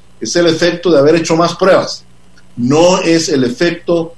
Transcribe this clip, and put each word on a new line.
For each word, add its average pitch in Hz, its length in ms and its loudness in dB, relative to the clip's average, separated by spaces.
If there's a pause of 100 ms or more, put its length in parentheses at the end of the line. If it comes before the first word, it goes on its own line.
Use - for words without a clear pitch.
(200)
es - 160 -8
el 170 100 2
efecto 170 460 0
de 151 80 4
haber 151 160 4
hecho 160 200 -2
más 170 200 -2
pruebas, 180 480 0 (520)
no 160 440 2
es 165 280 0
el 143 140 0
efecto 170 760 -4